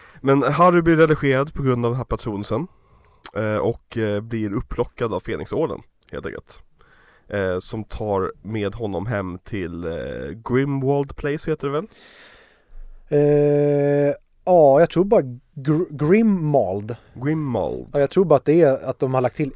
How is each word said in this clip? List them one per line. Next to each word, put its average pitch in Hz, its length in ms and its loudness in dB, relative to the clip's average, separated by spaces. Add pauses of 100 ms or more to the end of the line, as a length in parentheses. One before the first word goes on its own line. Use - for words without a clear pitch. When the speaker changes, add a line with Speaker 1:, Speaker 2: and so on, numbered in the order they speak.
(220)
Speaker 1:
Men 139 200 4
Harry 170 400 4
blir 165 140 4
relegerad 151 580 2
på 139 80 -6
grund 123 240 0
av 120 60 0
den 123 60 -4
här 120 60 -6
patronsen, 110 600 -6 (720)
eh, 107 200 -2
och, - 420 -4
eh, 104 220 -2
blir 110 320 -6
upplockad 113 600 -6
av 92 60 -6
Fenixorden, 104 600 -6 (320)
helt 71 140 -10
enkelt. - 360 -14 (640)
Eh, 92 300 -4
som 107 260 -10
tar 98 480 -4 (100)
med 104 320 -6
honom 101 320 -6
hem 95 380 -6
till, 85 400 -8
eh, 82 80 -6 (580)
Grimwald 139 680 -2
Place, 151 340 -6
heter 151 160 -6
det 139 60 -4
väl? 165 140 -4 (1200)
Speaker 2:
Eh... 147 1040 2 (300)
Ja, 156 360 8
jag 165 100 6
tror 175 140 0
bara 202 180 4 (320)
Gr-, 151 360 0
Grimald. 147 1040 2 (180)
Speaker 1:
Grimald. 120 800 -4
Speaker 2:
Ja, 147 80 0
jag 139 100 2
tror 190 140 2
bara 151 120 6
att - 80 0
det 165 180 4
är 135 280 2
att - 80 -8
de 131 160 -2
har 127 60 2
lagt 123 160 -2
till 139 200 -4